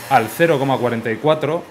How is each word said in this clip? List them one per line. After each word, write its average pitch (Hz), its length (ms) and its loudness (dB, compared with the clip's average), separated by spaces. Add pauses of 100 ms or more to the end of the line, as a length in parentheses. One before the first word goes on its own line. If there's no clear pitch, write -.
(100)
al 117 180 4
cero 165 300 2
coma 135 180 0
cuarenta 117 340 -2
y 110 60 -2
cuatro 151 540 -2